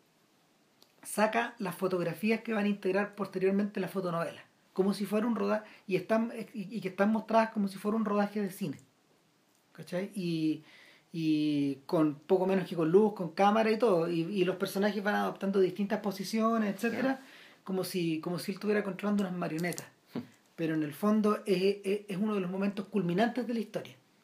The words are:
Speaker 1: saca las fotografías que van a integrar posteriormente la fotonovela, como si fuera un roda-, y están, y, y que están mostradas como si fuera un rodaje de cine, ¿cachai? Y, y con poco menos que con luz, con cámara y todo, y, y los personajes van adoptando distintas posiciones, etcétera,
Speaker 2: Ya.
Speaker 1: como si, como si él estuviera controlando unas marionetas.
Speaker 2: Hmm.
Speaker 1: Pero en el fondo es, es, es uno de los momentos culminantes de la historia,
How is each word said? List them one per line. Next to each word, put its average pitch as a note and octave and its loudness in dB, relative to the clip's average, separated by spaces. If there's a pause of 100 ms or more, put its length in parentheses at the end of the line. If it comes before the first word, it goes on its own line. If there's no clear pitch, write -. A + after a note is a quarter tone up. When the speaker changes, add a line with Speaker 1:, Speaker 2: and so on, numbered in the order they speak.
(1000)
Speaker 1:
saca A3+ 0
las F3+ -6
fotografías F#3 0
que A3+ -6
van G3+ 0
a G#3 2
integrar G3+ 0
posteriormente G3 0
la F#3 -4
fotonovela, E3+ -4 (300)
como F#3+ 2
si G3+ -2
fuera G#3+ 0
un A#3 0
roda-, G#3 0 (220)
y F#3 0
están, A3+ 0 (220)
y, G#3 -8
y - -4
que F#3 -6
están G3+ 2
mostradas A3 2
como G3+ 0
si F#3+ -10
fuera G#3 -2
un A3 0
rodaje G3+ 0
de G3 -2
cine, D#3 -6 (960)
¿cachai? F3+ -8
Y, D#3+ -2 (500)
y D3+ 0
con D#3 2
poco F#3 2
menos F#3+ 2
que F3+ -8
con D#3+ 2
luz, G#3 6
con E3+ -6
cámara G#3+ 4
y G#3+ 0
todo, F3+ 4
y, E3+ 0
y F3+ 0
los F3+ 0
personajes G3 0
van G3+ 0
adoptando G3 0
distintas G3 2
posiciones, G#3+ 0
etcétera, B3 0
Speaker 2:
Ya. - -20 (380)
Speaker 1:
como F#3 -2
si, E3 0
como F3 -4
si F3+ -6
él F#3+ -8
estuviera G#3 0
controlando G3+ -2
unas F3+ -4
marionetas. E3 -4 (260)
Speaker 2:
Hmm. A#2+ -6 (360)
Speaker 1:
Pero D#3+ -2
en D#3 0
el D3 -6
fondo G#3+ 2
es, G3 2
es, G3+ -2
es F3+ -6
uno G#3+ 0
de G3 0
los F3+ -4
momentos G3+ -2
culminantes G#3 0
de A#3+ -4
la A3+ -2
historia, - -8 (280)